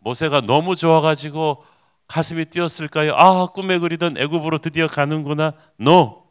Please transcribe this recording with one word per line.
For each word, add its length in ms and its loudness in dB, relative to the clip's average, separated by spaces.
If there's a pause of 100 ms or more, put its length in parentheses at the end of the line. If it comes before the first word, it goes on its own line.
모세가 420 -2
너무 340 0
좋아가지고 880 0 (420)
가슴이 400 -6
뛰었을까요? 720 -4
"아, 300 4
꿈에 320 -4
그리던 380 -4
애굽으로 420 -4
드디어 280 -4
가는구나." 680 -2 (260)
No! 500 4